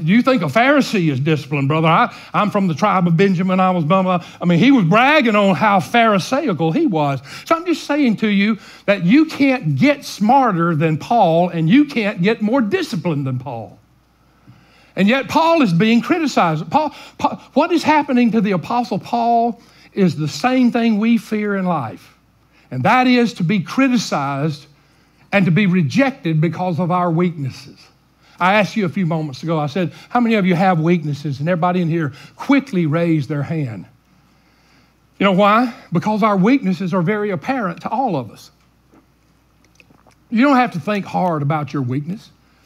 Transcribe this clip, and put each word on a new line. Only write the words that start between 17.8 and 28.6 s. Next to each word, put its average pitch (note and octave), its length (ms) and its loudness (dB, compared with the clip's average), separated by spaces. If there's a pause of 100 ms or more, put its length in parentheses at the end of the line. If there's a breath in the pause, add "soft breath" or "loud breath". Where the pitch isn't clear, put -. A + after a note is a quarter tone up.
happening C4+ 480 2
to A3+ 80 0
the G3+ 100 0
Apostle A3 480 -4
Paul A#3 640 -2 (320 soft breath)
is F#3 220 2
the D3+ 100 -4
same B3 460 0
thing A#3 260 0
we A3+ 200 2
fear G#3 360 -4
in F#3 120 -2
life. C#3+ 500 -6 (540 soft breath)
And B2+ 140 -6
that B3+ 220 4
is B3 280 2
to F#3 100 -4
be F#3+ 160 0
criticized D#3 1040 -2 (680 soft breath)
and G3 120 2
to F#3+ 60 2
be G3+ 160 2
rejected F3 760 0
because F3 400 -2
of E3+ 100 -2
our F3+ 200 0
weaknesses. E3 680 -4 (600 soft breath)
I F#3 140 2
asked G#3+ 200 0